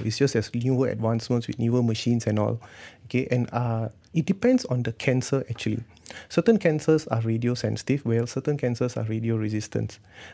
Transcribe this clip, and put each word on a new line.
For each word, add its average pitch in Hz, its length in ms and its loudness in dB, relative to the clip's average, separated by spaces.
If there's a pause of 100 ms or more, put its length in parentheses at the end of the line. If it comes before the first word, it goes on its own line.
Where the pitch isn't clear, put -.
It's 110 140 -2
just 139 160 4
as 107 180 0
newer 127 340 2
advancements 117 600 0
with - 100 -6
newer 117 240 2
machines 117 460 0
and 107 100 2
all. 110 240 0 (440)
Okay, 127 260 -2
and, 123 200 0
uh, 113 380 -2 (240)
it 160 140 0
depends 247 380 2
on 127 180 -2
the 117 100 -4
cancer, 131 560 0
actually. 117 340 -4 (460)
Certain 220 300 4
cancers 156 480 2
are 117 140 0
radiosensitive, 117 840 0
while 117 220 2
certain 147 280 -2
cancers 123 400 -2
are 113 80 -2
radioresistant. 110 920 -2 (360)